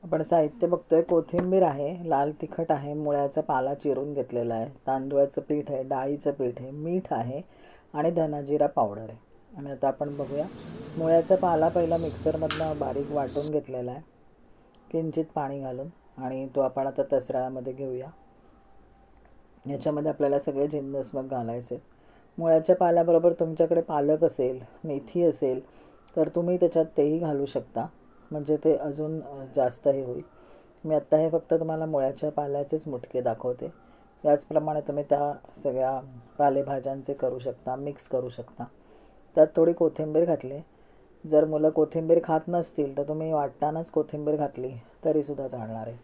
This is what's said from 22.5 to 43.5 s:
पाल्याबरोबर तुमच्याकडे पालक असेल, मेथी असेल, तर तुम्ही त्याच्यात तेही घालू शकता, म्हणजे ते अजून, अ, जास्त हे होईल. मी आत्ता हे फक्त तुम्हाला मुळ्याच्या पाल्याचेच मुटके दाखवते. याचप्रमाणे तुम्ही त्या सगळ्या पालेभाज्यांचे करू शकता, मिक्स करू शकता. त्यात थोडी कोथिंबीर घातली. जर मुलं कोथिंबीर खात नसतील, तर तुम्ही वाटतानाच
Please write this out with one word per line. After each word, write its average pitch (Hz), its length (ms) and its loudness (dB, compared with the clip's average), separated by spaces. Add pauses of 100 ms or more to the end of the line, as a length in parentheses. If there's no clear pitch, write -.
पाल्याबरोबर 170 560 6
तुमच्याकडे 165 480 2
पालक 156 440 4
असेल, 131 360 2 (240)
मेथी 156 380 -2
असेल, 135 380 4 (560)
तर 156 120 4
तुम्ही 170 280 0
त्याच्यात 165 300 4 (100)
तेही 151 220 4
घालू 147 280 0
शकता, 123 400 -4 (440)
म्हणजे 151 260 0
ते 147 200 4
अजून, 151 460 -4
अ, 139 220 -12 (120)
जास्त 127 320 2
हे 135 160 2
होईल. 127 180 -6 (640)
मी 156 100 0
आत्ता 151 220 2
हे 160 140 4
फक्त 165 240 0
तुम्हाला 160 320 -2
मुळ्याच्या 143 460 -2
पाल्याचेच 143 560 -2
मुटके 127 320 -6
दाखवते. 123 520 -4 (520)
याचप्रमाणे 151 560 2
तुम्ही 147 240 -4
त्या 147 280 2 (220)
सगळ्या 131 460 -2 (380)
पालेभाज्यांचे 135 760 0
करू 131 240 -2
शकता, 127 380 -6
मिक्स 143 320 -10
करू 123 200 -2
शकता. 120 360 -12 (720)
त्यात 156 120 10 (100)
थोडी 170 160 6
कोथिंबीर 160 520 2
घातली. 143 340 -2 (680)
जर 156 180 -6
मुलं 156 260 0
कोथिंबीर 160 540 2
खात 156 240 0
नसतील, 160 500 -4
तर 143 100 -2
तुम्ही 160 240 -4
वाटतानाच 156 580 -4